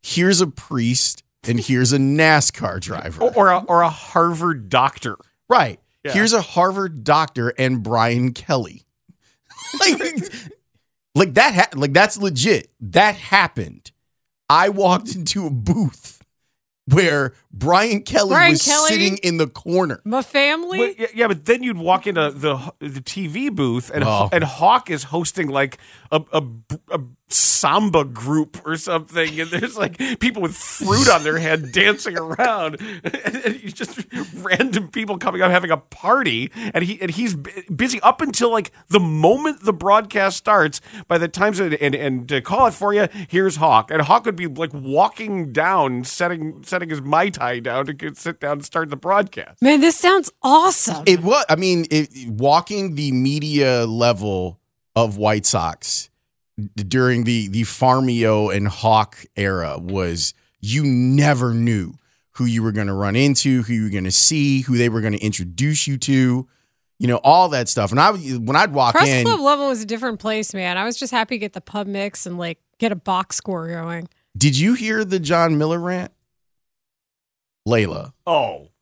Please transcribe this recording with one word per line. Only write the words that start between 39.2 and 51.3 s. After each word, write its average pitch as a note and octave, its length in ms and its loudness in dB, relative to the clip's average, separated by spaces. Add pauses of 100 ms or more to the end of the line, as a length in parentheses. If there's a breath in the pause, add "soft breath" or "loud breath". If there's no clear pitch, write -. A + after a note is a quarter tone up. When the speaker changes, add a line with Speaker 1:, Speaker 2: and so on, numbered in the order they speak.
Speaker 2:
the G3+ 100 0
broadcast G3 640 2
starts. F3 440 2 (260 loud breath)
By F3 100 2
the E3 120 0
time, G#3 240 0
so, F#3 140 -2
and, D3 280 0
and C3 320 -4
to C#3 140 -2
call A#3 260 2
it E3 60 0
for G3+ 200 -2
you, G#3 140 2 (220 loud breath)
here's F#3 260 0
Hawk, D3 360 4
and D#3 100 0
Hawk G3+ 240 2
would G#3+ 100 -2
be, F3 120 -8
like, D3 260 -6
walking D#3+ 800 -2
down, D3 500 0
setting, E3 600 -6
setting F3 240 -6
his D3+ 120 -6
Mai D#3+ 280 2
Tai C3+ 160 -6 (140)
down B2 260 -4
to D3 80 -10
get, D3+ 240 -12
sit E3 220 -10
down D3 140 -4
and C#3+ 120 -8
start D#3+ 240 -4
the C#3+ 60 -8
broadcast. F#3+ 640 -2
Speaker 3:
Man, C#4 180 6
this D#4+ 160 4
sounds F4+ 360 2 (100)
awesome. C4 640 4
Speaker 1:
It F3+ 160 4
wa-, A#3 260 2